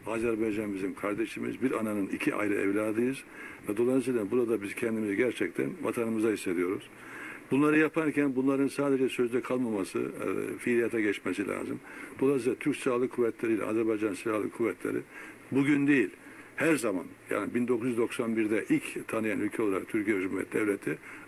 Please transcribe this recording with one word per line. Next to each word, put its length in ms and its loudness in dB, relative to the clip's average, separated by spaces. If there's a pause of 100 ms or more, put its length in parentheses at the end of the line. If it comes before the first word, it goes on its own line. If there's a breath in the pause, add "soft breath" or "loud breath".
Azerbaycan 680 -2
bizim 220 -4
kardeşimiz, 640 -4
bir 100 0
ananın 360 -2
iki 280 -2
ayrı 180 0
evladıyız. 720 0 (460 loud breath)
Ve 80 -2
dolayısıyla 540 2
burada 300 2
biz 140 -8
kendimizi 400 -2
gerçekten 540 0 (120)
vatanımızda 480 0
hissediyoruz. 600 -2 (640 loud breath)
Bunları 280 6
yaparken 560 2
bunların 320 4
sadece 420 2
sözde 320 0
kalmaması, 580 0
e, 580 -2
fiiliyata 420 2
geçmesi 480 0
lazım. 320 -4 (400 loud breath)
Dolayısıyla 400 4
Türk 160 0
Silahlı 340 0
Kuvvetleri 440 0
ile 120 0
Azerbaycan 480 2
Silahlı 380 -2
Kuvvetleri 460 -2 (540 loud breath)
bugün 360 4
değil, 220 4 (460 loud breath)
her 200 2
zaman, 300 -2 (240)
yani 240 -2
bin 140 2
dokuz 200 2
yüz 100 0
doksan 400 0
birde 320 2
ilk 380 0
tanıyan 320 0
ülke 240 0
olarak 240 0
Türkiye 340 2
Cumhuriyeti 320 -4
Devleti 440 0 (300 loud breath)